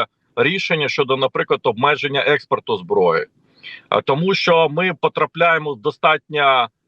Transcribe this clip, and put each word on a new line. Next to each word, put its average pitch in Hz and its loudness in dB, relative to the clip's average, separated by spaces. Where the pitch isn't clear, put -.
рішення 156 0
щодо, 143 -2
наприклад, 135 -2
обмеження 139 0
експорту 135 -2
зброї. 90 2
А, - 0
тому 170 0
що 165 2
ми 175 -2
потрапляємо 160 0
в 104 -14
достатньо, 143 0